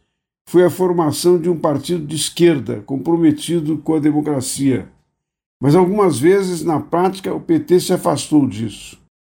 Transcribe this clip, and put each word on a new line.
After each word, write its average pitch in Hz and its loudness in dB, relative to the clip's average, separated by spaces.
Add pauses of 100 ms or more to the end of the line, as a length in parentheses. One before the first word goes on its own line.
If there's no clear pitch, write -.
(440)
foi 180 4
a 175 4
formação 175 0
de 165 -2
um 175 0
partido 151 -4
de 151 -8
esquerda 131 0
comprometido 156 0
com 160 -4
a 156 0
democracia. 143 -2 (760)
Mas 143 4
algumas 185 2
vezes, 180 0
na 160 -2
prática, 185 -4
o - -6
P 160 0
T 180 2
se 180 -2
afastou 151 0
disso. 110 -8 (220)